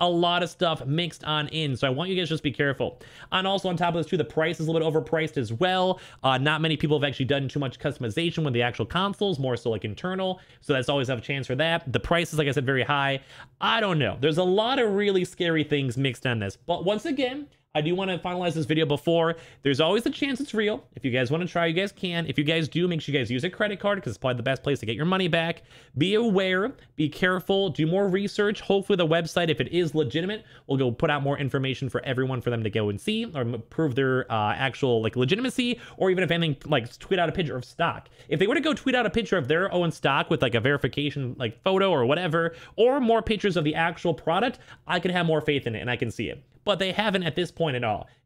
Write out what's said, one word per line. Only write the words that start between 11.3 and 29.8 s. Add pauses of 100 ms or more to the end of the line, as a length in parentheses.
for
that.
The
price
is,
like
I
said,
very
high. (420)
I
don't
know.
There's
a
lot
of
really
scary
things
mixed
on
this.
But
once
again, (260)
I
do
wanna
finalize
this
video
before. (260)
There's
always
a
chance
it's
real. (120)
If
you
guys
wanna
try,
you
guys
can.
If
you
guys
do,
make
sure
you
guys
use
a
credit
card
'cause
it's
probably
the
best
place
to
get
your
money
back. (360)
Be
aware, (240)
be
careful,
do
more
research.
Hopefully
the
website,
if
it
is